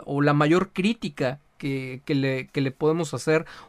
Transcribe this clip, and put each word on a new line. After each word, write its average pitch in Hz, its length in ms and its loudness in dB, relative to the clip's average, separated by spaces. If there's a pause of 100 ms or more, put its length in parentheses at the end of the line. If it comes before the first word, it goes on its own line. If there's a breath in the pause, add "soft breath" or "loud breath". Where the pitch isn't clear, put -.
o 143 160 -2
la 147 140 4
mayor 160 380 4
crítica 160 680 -2 (180)
que, 131 480 -8
que 156 80 -2
le, 135 360 0
que 143 120 -2
le 135 80 0
podemos 156 460 -2
hacer, 160 320 0 (220 loud breath)